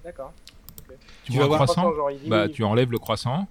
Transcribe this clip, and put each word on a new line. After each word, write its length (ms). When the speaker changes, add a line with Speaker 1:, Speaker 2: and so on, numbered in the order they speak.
Speaker 1:
d'accord. 280
Ok. 80
Speaker 2:
Tu 60
Speaker 3:
Tu 60
Speaker 2:
vois 40
Speaker 3:
vas 40
Speaker 2:
un 20
Speaker 3:
voir. 60
Speaker 2:
croissant ? 300
Speaker 1:
Genre, 180
il 180
Speaker 2:
Bah, 140
Speaker 1:
diminue. 120
Speaker 2:
tu 80
enlèves 280
le 80
croissant 520